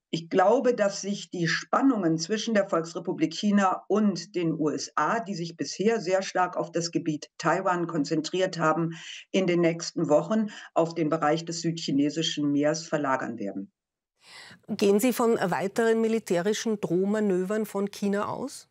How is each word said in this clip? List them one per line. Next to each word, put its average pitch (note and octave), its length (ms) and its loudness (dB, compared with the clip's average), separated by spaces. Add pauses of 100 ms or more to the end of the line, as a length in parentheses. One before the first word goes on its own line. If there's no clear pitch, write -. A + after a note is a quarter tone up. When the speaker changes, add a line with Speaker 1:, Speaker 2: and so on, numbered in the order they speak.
(100)
Speaker 1:
Ich E3 200 -6
glaube, G3+ 420 4
dass G3+ 280 0
sich G3+ 300 -6
die E3+ 180 0
Spannungen G3+ 680 2
zwischen G#3+ 380 -2
der G3 140 2
Volksrepublik E3 640 -2
China G3+ 540 2
und G3 480 2
den E3 160 2
U D3 180 0
S - 240 -6
A, F3 240 0
die G3 160 -6
sich E3 220 -8
bisher G#3 440 0
sehr F#3 220 0
stark - 340 -2
auf E3 140 -4
das E3 220 -4
Gebiet D3+ 360 -4 (100)
Taiwan F3 500 0
konzentriert E3 680 -2
haben, E3 360 0 (400)
in F#3 160 2
den F3 120 2
nächsten E3 480 0
Wochen E3 380 2 (280)
auf E3 200 2
den E3 140 0
Bereich D#3+ 360 0
des E3 160 -8
südchinesischen D3 920 0
Meeres D3 340 0
verlagern C3+ 500 -2
werden. G2 360 -8 (960)
Speaker 2:
Gehen G3+ 320 2
Sie B3+ 120 2
von A#3 300 2
weiteren G3 580 0
militärischen A3 800 0
Drohmanövern G3 880 0
von G3+ 240 -4
China G3+ 380 -2
aus? - 420 -10